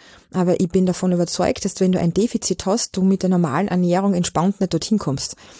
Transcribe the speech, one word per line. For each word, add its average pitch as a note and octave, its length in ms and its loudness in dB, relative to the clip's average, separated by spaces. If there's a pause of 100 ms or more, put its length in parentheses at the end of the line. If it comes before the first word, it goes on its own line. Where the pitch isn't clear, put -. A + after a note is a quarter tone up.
(340)
Aber F3+ 260 2
ich F#3 80 0
bin F#3 180 2
davon F3+ 280 0
überzeugt, F3 500 0
dass - 160 -4
wenn F#3 140 2
du F#3 60 0
ein E3+ 140 0
Defizit - 520 -2
hast, G3 320 -2
du F#3 40 0
mit F#3+ 220 2
der F#3 60 0
normalen F3 400 0
Ernährung F3+ 440 2
entspannt F3 460 0
nicht F#3 140 0
dorthin F#3+ 260 0
kommst. - 380 -6 (220)